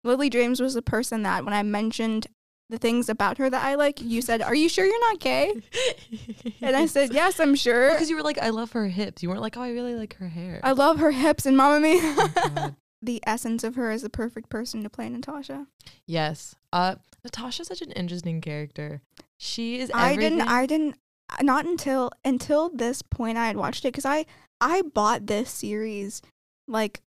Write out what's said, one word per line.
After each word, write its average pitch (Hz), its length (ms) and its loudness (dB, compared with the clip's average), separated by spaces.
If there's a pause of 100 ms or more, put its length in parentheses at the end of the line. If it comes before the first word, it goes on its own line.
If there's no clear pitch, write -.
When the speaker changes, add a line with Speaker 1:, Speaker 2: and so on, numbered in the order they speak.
Speaker 1:
Lily 262 260 2
James 240 300 2
was 262 140 0
the 233 80 -4
person 220 420 -2
that 185 200 0
when 208 80 -4
I 202 120 2
mentioned 220 640 -2 (420)
the 226 80 -8
things 240 300 0
about 208 300 0
her 262 120 2
that 254 140 0
I 277 100 0
like, 285 260 2
you 233 220 -2
said, 233 180 0
"Are 233 140 0
you 311 140 4
sure 370 180 2
you're 453 140 2 (100)
not 392 80 -2
gay?" 285 340 2 (560)
Speaker 2:
<laughs> 226 540 -12
Speaker 1:
And 262 140 2
I 320 100 4
said, 277 260 2
"Yes, 330 280 2
I'm 285 160 6
sure." 240 340 4
Speaker 2:
Because 311 180 2
you 320 60 0
were 311 80 -4
like, 302 160 -2
"I 226 120 0
love 226 220 -4
her 220 140 -2
hips." 190 360 -4
You 170 80 -4
weren't 202 100 -4
like, 220 160 -6
"Oh, 240 60 -8
I 247 80 -6
really 240 260 -6
like 220 180 -10
her 185 140 -10
hair." 170 340 -10
Speaker 1:
I 269 100 4
love 285 280 6
her 311 100 6
hips 294 340 2
and 269 120 6
Mamma 285 240 8
Mia. 311 220 6
Speaker 2:
Oh 311 340 2
my 349 180 2
God. 254 260 -4
Speaker 1:
<laughs> - 60 -20 (160)
The 226 240 -4
essence 226 380 -2
of 233 100 -4
her 240 160 -2
is 226 100 -2
the 208 80 -8
perfect 226 400 -8
person 226 360 -8
to 208 40 -8
play 233 220 -10
Natasha. 269 560 -10 (400)
Speaker 2:
Yes. 156 480 -4 (180)
Uh, 180 220 0 (280)
Natasha's 247 460 -10
such 359 140 -10
an 294 100 -12
interesting 175 480 -6
character. 151 640 -10 (360)
She 233 400 -6
is 254 140 -6
Speaker 1:
I 254 240 2
didn't, 311 240 2
Speaker 2:
everything. - 80 0
Speaker 1:
I 247 180 2
didn't, 302 280 0 (480)
not 285 240 4
until, 269 460 -2 (120)
until 294 460 2
this 240 320 -4
point 226 340 -4
I 233 120 0
had 208 100 -4
watched - 260 -4
it, 254 80 0
'cause 269 140 -6
I, 302 180 0 (340)
I 330 220 2
bought 214 460 2
this 214 240 -2
series, 214 720 -6 (440)
like, 220 440 -4